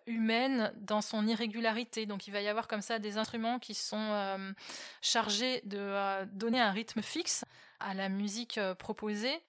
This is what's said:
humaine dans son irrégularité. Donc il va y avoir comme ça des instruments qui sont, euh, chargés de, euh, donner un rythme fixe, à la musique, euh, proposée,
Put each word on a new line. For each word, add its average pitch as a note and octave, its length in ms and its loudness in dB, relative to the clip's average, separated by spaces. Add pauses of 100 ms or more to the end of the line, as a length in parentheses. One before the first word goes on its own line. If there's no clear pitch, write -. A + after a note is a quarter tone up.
humaine A3+ 720 4
dans G#3+ 260 2
son G#3+ 240 0
irrégularité. A3+ 800 0
Donc G3+ 220 -6
il G3+ 40 -12
va G3+ 100 0
y G3+ 80 0
avoir A3 180 0
comme G#3 140 -2
ça A3+ 180 -2
des G#3 180 -4
instruments A3+ 400 0
qui A#3 160 -8
sont, - 220 -4 (160)
euh, G3 400 0 (500)
chargés A3+ 600 2
de, G3+ 160 -6
euh, G3 460 0
donner A3+ 340 0
un A3 120 6
rythme A3 300 -2
fixe, - 440 -2 (360)
à F#3+ 120 -4
la G3 160 0
musique, G#3 480 -2
euh, F#3+ 180 0
proposée, G#3+ 720 -2